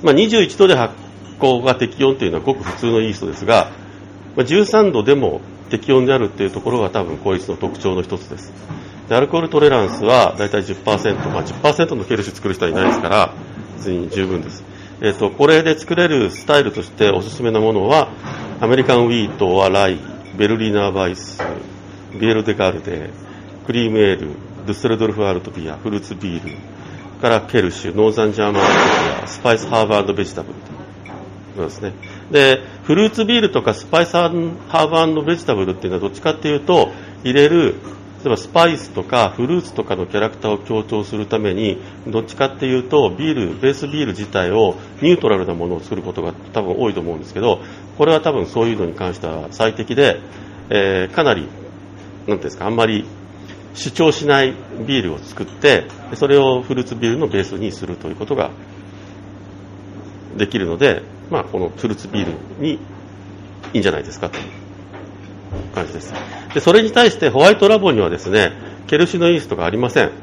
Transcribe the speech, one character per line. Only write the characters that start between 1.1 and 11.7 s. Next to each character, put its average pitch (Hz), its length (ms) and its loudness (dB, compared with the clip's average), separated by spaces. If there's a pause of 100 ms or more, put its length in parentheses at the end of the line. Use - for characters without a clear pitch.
酵 127 240 4
が 127 120 4
適 123 280 -2
温 135 120 4
と 131 100 -2
い 90 40 2
う - 20 -2
の 82 60 -2
は - 60 -4
ご - 120 0
く - 80 -12
普 90 140 -8
通 - 100 -4
の 117 140 4
イ 110 80 0
ー 101 40 -4
ス - 80 -10
ト 92 60 -6
で - 80 -6
す 95 100 -10
が、 104 260 4 (640)
ま 131 80 2
あ、 - 20 2
十 185 200 4
三 208 260 4
度 117 120 0
で 135 120 6
も 107 260 -2 (280)
適 123 220 -2
温 131 140 6
で 135 80 4
あ 135 40 4
る 120 80 2
っ 95 40 -2
て 101 140 -4
い 98 40 2
う 90 40 -2
と 95 100 -8
こ 117 100 -4
ろ 123 80 0
が 98 100 0
多 98 140 -2
分 80 140 -6
こ 95 180 0
い 87 40 -2
つ - 80 -10
の 95 80 -4
特 - 240 -6
徴 95 160 -2
の 92 60 -2
一 87 160 -6
つ - 100 -14
で - 100 -14
す。 - 160 -18 (560)
で、 113 60 2
ア 123 40 6
ル 143 80 2
コ 165 100 -2
ー 170 40 0
ル 165 80 -6
ト 147 100 4
レ 147 100 8
ラ 123 140 4
ン 92 60 0
ス - 160 -4
は 113 320 6
だ 104 80 0
い 101 40 -4
た 107 100 0
い 95 40 -4
十 95 120 -6
パ - 180 0
ー 98 60 0
セ 110 120 0
ン 95 60 -2
ト、 143 120 -6
ま 85 100 -4
あ、 - 40 -4
十 - 120 -8
パ - 140 2
ー 139 40 2